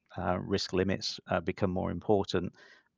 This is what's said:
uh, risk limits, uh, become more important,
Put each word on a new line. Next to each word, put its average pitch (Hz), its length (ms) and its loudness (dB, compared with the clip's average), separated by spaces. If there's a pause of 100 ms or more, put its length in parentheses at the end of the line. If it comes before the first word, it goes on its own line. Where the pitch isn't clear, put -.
(180)
uh, 90 220 0
risk 95 320 -2
limits, 95 480 0 (100)
uh, 92 100 2
become 92 320 0
more 90 200 -2
important, 92 640 0 (440)